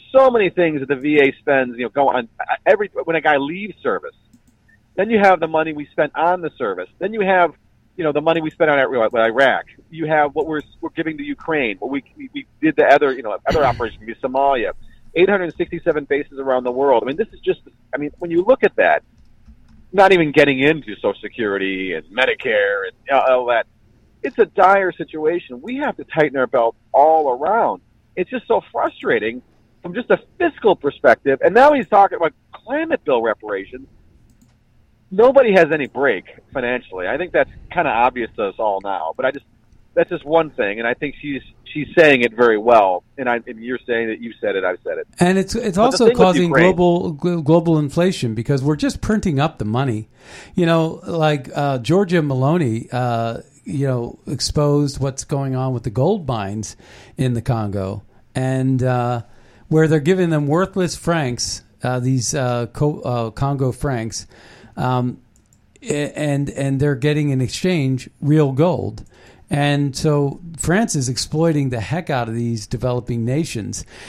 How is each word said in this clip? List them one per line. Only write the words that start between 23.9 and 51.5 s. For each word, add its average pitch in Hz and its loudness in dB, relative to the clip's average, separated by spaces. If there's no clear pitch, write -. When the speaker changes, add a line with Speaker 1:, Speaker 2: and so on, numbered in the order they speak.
Speaker 1:
it's - -8
a 214 4
dire 190 2
situation. 160 -6
We 240 -10
have 277 -6
to 147 -14
tighten 143 -2
our 127 0
belt 117 0
all 151 4
around. 143 -2
It's 180 -6
just 254 -8
so 214 0
frustrating 123 -2
from 175 -10
just 233 -2
a 185 2
fiscal 277 0
perspective. 135 0
And 175 2
now 277 8
he's 240 -2
talking 196 4
about 160 -2
climate 302 -6
bill 120 0
reparations. 107 -6
Nobody 240 6
has 165 6
any 151 -2
break 120 -2
financially. 120 -6
I 120 -4
think 175 -8
that's 147 2
kinda 165 2
obvious 120 2
to 110 -2
us 95 -4
all 101 -2
now, 85 -6
but 127 -2
I 135 0
just, 143 -12
that's 170 0
just 170 -10
one 160 2
thing, 104 -4
and 117 -4
I 120 -2
think 143 -8
she's, 139 -8
she's 139 -8
saying 147 6
it 117 0
very 113 4
well. 104 4
And 127 -4
I, 120 0
and 113 -14
you're 123 -8
saying 117 -2
that 110 -6
you 117 -12
said 101 -4
it, 92 -2
I've 92 -4
said 82 -6
it. 80 -10
Speaker 2:
And 180 2
it's, 190 -4
it's 214 -4
Speaker 1:
But 202 2
the - -
Speaker 2:
also 247 2
Speaker 1:
thing 240 6
with 247 0
Speaker 2:
causing 185 4
Speaker 1:
Ukraine 165 4
Speaker 2:
global, 175 2
gl-, 170 -4
global 165 4
inflation 151 -2
because 123 -2
we're 151 2
just 262 -4
printing 202 -2
up 156 -2
the 110 -6
money. 110 -4
You 180 2
know, 165 0
like, 156 -2